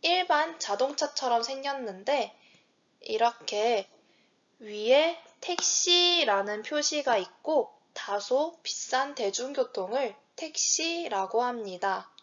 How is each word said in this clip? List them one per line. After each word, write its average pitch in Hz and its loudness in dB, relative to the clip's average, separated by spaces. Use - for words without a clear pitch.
일반 330 2
자동차처럼 254 0
생겼는데 262 -2
이렇게 220 0
위에 240 2
택시라는 330 2
표시가 294 0
있고 247 0
다소 254 -2
비싼 277 -4
대중교통을 233 -2
택시라고 311 -2
합니다. 196 -4